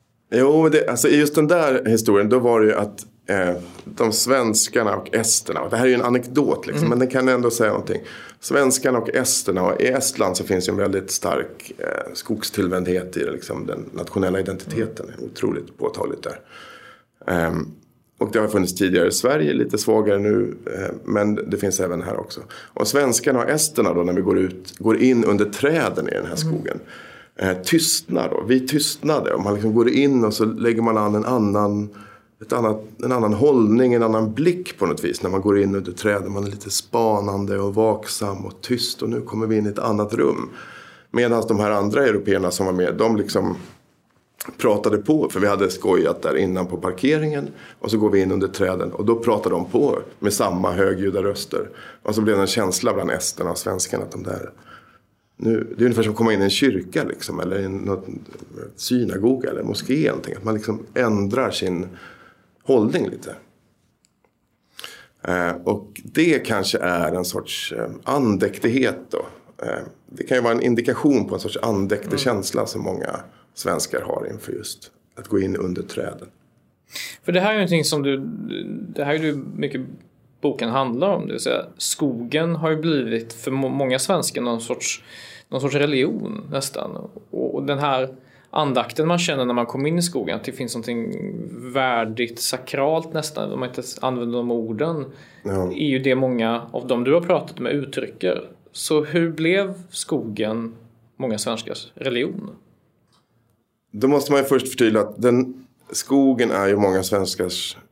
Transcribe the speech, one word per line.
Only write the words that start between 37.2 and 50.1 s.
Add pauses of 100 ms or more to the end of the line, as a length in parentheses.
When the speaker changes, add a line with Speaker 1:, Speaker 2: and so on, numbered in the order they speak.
Speaker 1:
och
vaksam
och
tyst.
Och
nu
kommer
vi
in
i
ett
annat
rum. (600)
Medan
de
här
andra
européerna
som
var
med,
de,
liksom, (1040)
pratade
på,
för
vi
hade
skojat
där
innan
på
parkeringen, (320)
och
så
går
vi
in
under
träden
och
då
pratar
de
på (200)